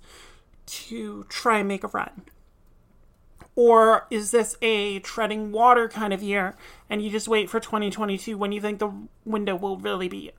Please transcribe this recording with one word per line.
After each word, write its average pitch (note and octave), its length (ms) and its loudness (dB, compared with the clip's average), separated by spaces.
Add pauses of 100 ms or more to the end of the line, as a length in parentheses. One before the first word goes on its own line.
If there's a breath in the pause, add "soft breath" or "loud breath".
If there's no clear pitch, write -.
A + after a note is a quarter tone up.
(640 loud breath)
to G#3 640 -12
try A3 300 2
and G3 80 0
make G3 180 -4
a - 20 -6
run? - 360 -8 (1300)
Or A3+ 540 8
is G#3 220 -4
this A#3 300 0
a G#3 380 0
treading G#3+ 520 -4
water A#3 360 6
kind G#3+ 240 -6
of F#3+ 120 -4
year, G3+ 320 -2 (340 loud breath)
and G#3 120 -4
you G#3+ 80 -6
just G#3+ 180 -4
wait G#3+ 220 0
for A3+ 100 -2
twenty G#3 320 -2
twenty-two G3+ 460 -6
when G3+ 140 -4
you G#3 80 -6
think G#3 200 -4
the G#3 120 -2 (340)
window G#3 300 -2
will F#3+ 220 -6
really F#3+ 320 -4
be G2 300 -12